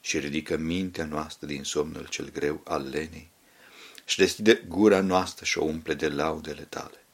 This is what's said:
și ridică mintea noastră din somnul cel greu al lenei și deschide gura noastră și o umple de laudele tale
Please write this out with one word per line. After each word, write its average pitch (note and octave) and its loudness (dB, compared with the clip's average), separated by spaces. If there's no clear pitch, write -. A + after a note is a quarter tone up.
și - -2
ridică D2+ -2
mintea E2+ -2
noastră D2+ -8
din C#2 -6
somnul D2+ -2
cel C#2+ -8
greu D2 -2
al C#2+ -4
lenei D#2 -8
și - -2
deschide G#2+ 6
gura F#2+ 6
noastră F#2 0
și - 0
o D2+ 2
umple D#2 -2
de D2+ 0
laudele D2+ -2
tale - -10